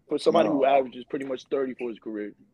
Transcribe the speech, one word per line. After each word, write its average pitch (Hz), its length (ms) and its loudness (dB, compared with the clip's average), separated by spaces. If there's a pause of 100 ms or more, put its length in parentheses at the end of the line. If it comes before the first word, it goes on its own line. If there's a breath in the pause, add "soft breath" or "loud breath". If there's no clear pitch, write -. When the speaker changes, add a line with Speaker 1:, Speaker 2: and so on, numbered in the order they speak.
Speaker 1:
For 151 80 -4
somebody 160 320 4
who 143 120 0
Speaker 2:
No. 131 40 4
Speaker 1:
averages 127 380 2
pretty 135 220 -10
much 131 260 -10
thirty 135 220 -4
for 120 160 -10
his 107 100 -12
career, 104 340 -12 (200)